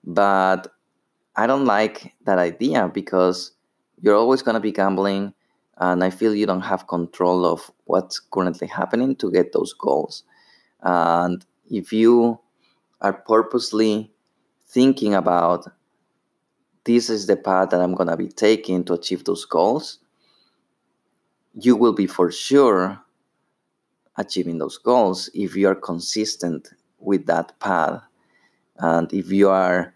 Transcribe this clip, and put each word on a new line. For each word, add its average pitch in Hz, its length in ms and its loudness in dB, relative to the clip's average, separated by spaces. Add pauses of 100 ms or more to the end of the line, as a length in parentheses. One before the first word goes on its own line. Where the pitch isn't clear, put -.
But 95 640 0 (640)
I 110 120 0
don't 135 200 0
like 107 480 -2 (100)
that 95 140 2
idea 98 500 -2
because 92 640 -2 (480)
you're 101 160 4
always 131 260 2
gonna 113 180 -2
be 104 120 -4
gambling, 98 640 -2 (420)
and 90 260 0
I 92 60 2
feel 107 260 0
you 104 120 0
don't 92 160 -2 (100)
have - 140 -6
control 90 580 -2
of 85 260 -2 (140)
what's - 360 -2
currently 90 480 -6
happening 123 480 -4
to 98 140 -6
get 90 220 0
those - 220 -2
goals. - 500 -4 (560)
And 87 640 0 (240)
if 107 240 -8
you 117 460 4 (600)
are 98 120 -2
purposely 110 1000 0 (560)
thinking 127 460 2
about, 87 520 2 (1200)
"This 117 260 2
is 104 160 -4
the 98 100 2
path 92 340 0
that 90 100 2
I'm 90 140 0
gonna 87 220 -2
be 90 120 -6
taking 104 560 0
to 90 100 -2
achieve - 300 -6
those - 200 -4
goals," 107 540 -2 (1600)
you 113 200 2
will 113 180 4
be 95 140 -2
for 87 240 -2
sure 101 720 2 (1160)
achieving 87 420 -6
those - 200 -8
goals 110 560 0
if 98 220 -6
you 98 120 4
are 95 60 2
consistent 87 960 -8 (300)
with 95 260 -2
that 82 320 -4
path. 82 440 -2 (760)
And 82 340 0
if 92 200 -6
you 98 160 4
are 90 480 0